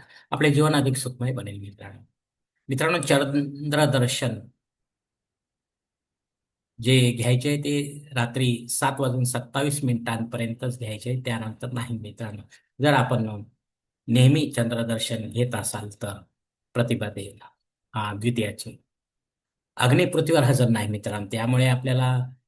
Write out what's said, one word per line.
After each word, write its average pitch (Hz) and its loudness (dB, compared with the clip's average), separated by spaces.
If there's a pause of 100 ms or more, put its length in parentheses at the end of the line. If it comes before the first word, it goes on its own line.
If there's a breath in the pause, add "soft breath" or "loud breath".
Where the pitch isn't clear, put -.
(300 loud breath)
आपले 139 4
जीवन 151 4
अधिक 131 2
सुखमय 127 -4
बनेल 101 -8
मित्रांनो. 101 -16 (680)
मित्रांनो, 160 0
चंद्रदर्शन 143 2 (2500)
जे 123 6
घ्यायचे 123 2
आहे 147 0
ते 143 -4
रात्री 120 -2
सात 135 0
वाजून 127 0
सत्तावीस 139 -2
मिनिटांपर्यंतच 120 -4
घ्यायचे 107 -8
आहे, 127 -4
त्यानंतर 117 -6
नाही 120 -6
मित्रांनो. 104 -12 (400 soft breath)
जर 147 6
आपण 110 0 (640)
नेहमी 131 4
चंद्रदर्शन 113 -2
घेत 120 -2
असाल 104 -6 (120)
तर 98 -6 (640)
प्रतिपदेला, 107 -4 (460)
हा, 104 -4
द्वितीयाचे 107 -4 (920)
अग्नी 139 6
पृथ्वीवर 156 2
हजर 123 4
नाही 104 0
मित्रांनो, 104 -6
त्यामुळे 123 2
आपल्याला 127 0 (220)